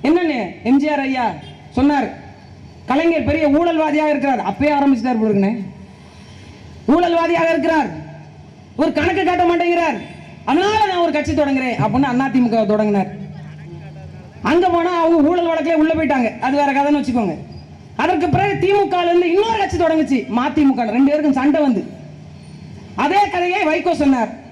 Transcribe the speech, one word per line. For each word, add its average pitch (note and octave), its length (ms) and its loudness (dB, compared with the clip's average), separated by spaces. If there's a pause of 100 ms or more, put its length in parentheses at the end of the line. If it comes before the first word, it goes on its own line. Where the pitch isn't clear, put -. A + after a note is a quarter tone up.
என்னன்னு, D4 600 0
எம் B3 160 2
ஜி D4+ 100 0
ஆர் C#4+ 120 0
ஐயா B3+ 340 -2 (360)
சொன்னார், C4+ 380 2 (800)
"கலைஞர் D#4 380 2
பெரிய D4 240 2
ஊழல்வாதியாக D#4 600 2
இருக்கிறார்." C4+ 320 0
அப்பயே C4 300 0
ஆரம்பிச்சுட்டார் B3+ 500 2
போல G#3+ 100 2
இருக்குண்ணே. G3+ 220 2 (1400)
"ஊழல்வாதியாக E4+ 600 2
இருக்கிறார், D#4+ 400 0 (880)
ஒரு D#4+ 160 0
கணக்கு F4 320 0
காட்ட F4 200 2
மாட்டேங்கிறார், E4+ 540 2 (460)
அதனால G#4 420 2
நான் F4+ 160 0
ஒரு E4 100 2
கட்சி D4+ 200 -2
தொடங்குறேன்" C4+ 480 0
அப்படின்னு G#3+ 220 0
அண்ணா C4+ 260 0
தி C4 100 0
மு A#3+ 100 4
க A3 160 2
தொடங்கினார். G#3 460 0 (1300)
அங்க F4 260 2
போனா E4+ 300 0
அவங்க E4 300 4
ஊழல் E4+ 180 0
வழக்கிலே D#4+ 280 0
உள்ள D#4 200 2
போயிட்டாங்க, C4+ 440 0
அது C4 180 0
வேற C#4+ 160 2
கதைன்னு C#4 220 2
வச்சுக்கோங்க. A#3 400 -2 (640)
அதற்கு E4 320 0
பிறகு G4 300 0
தி F#4+ 140 2
மு G4+ 160 2
க F4+ 140 0
ல E4+ 40 0
இருந்து F4 260 2
இன்னொரு A4 260 2
கட்சி F#4+ 180 -2
தொடங்குச்சு, D#4+ 420 2 (100)
மதிமுக. C4 600 0
ரெண்டு C4+ 200 4
பேருக்கும் D4+ 220 2
சண்டை C#4+ 300 2
வந்து A#3+ 220 0 (1120)
அதே F#4+ 380 2
கதையை F4+ 340 0
வைகோ E4 280 0
சொன்னார். C4 580 0